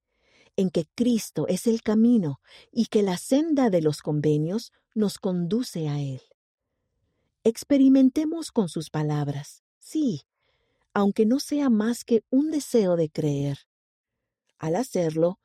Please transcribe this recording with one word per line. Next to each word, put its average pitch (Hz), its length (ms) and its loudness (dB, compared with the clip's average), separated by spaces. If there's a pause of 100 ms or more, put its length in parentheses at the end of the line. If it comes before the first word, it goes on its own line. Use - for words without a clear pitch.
(560)
en 185 140 0
que 165 260 -2
Cristo 233 520 -2
es 185 200 -2
el 226 140 0
camino 220 580 2 (320)
y 226 140 0
que 208 180 0
la 185 140 -2
senda 277 520 0
de 180 120 2
los 151 200 0
convenios 151 680 -2 (220)
nos 208 240 -2
conduce 180 720 -4
a 143 100 -4
Él. 135 220 -8 (1200)
Experimentemos 269 1080 2
con 196 180 -2
sus 160 200 -8
palabras, 147 760 -6 (160)
sí, 262 440 -4 (680)
aunque 202 320 2
no 254 140 2
sea 285 300 -2
más 226 360 0
que 226 240 2
un 294 220 0
deseo 220 440 0
de 160 140 0
creer. 143 500 -2 (1000)
Al 160 180 -4
hacerlo, 175 680 0